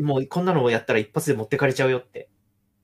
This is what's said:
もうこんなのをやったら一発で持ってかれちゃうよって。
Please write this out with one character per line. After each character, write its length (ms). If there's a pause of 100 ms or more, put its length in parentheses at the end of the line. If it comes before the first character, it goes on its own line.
も 180
う 80
こ 140
ん 40
な 80
の 120
を 60
や 100
っ 40
た 80
ら 60
一 140
発 180
で 60
持 80
っ 40
て 80
か 120
れ 60
ち 80
ゃ 40
う 40
よ 80
っ 60
て。 240 (560)